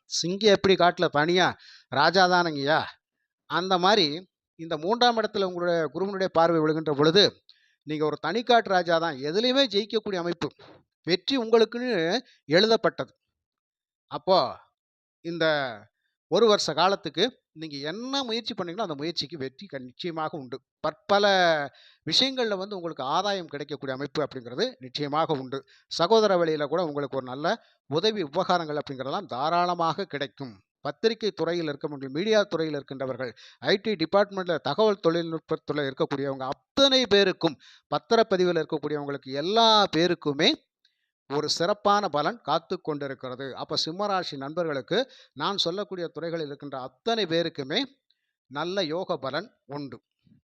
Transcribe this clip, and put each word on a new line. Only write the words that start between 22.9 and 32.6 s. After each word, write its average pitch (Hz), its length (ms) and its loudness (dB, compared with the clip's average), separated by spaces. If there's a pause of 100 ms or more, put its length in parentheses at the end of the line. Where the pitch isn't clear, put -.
ஆதாயம் 180 420 -2
கிடைக்கக்கூடிய 143 500 -8
அமைப்பு 143 260 -6
அப்படிங்கிறது 131 420 -6 (140)
நிச்சயமாக 147 600 -2
உண்டு. 131 260 -8 (280)
சகோதர 196 440 4
வழியில 156 300 0
கூட 165 180 -2
உங்களுக்கு 143 320 -6
ஒரு 131 100 -4
நல்ல 135 200 -6 (400)
உதவி 196 360 -2
உபகாரங்கள் 156 580 -2
அப்படிங்கிறதெல்லாம் 139 460 -8
தாராளமாக 170 800 0
கிடைக்கும். 135 500 -10 (260)
பத்திரிகை 214 500 -2
துறையில் 165 380 -4
இருக்கவங்க, 143 400 -8
மீடியா 208 340 2
துறையில் 160 340 -4